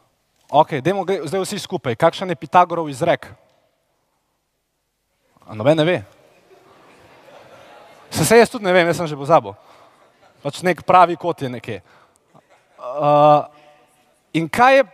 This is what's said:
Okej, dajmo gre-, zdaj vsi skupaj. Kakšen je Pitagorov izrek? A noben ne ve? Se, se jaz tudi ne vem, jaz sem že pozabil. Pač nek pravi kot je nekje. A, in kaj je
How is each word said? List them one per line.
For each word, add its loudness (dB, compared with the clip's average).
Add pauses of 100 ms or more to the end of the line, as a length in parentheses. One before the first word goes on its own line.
(520)
Okej, 0
dajmo -2
gre-, -6
zdaj -4
vsi -8
skupaj. -8
Kakšen -2
je -8
Pitagorov 0
izrek? -4 (2250)
A -18
noben 2
ne 0
ve? 0 (2250)
Se, -6
se 4
jaz 4
tudi -8
ne 0
vem, 4
jaz -4
sem -6
že -10
pozabil. 0 (880)
Pač -10
nek -4
pravi 4
kot -8
je -8
nekje. -12 (960)
A, 2 (880)
in -2
kaj 2
je 0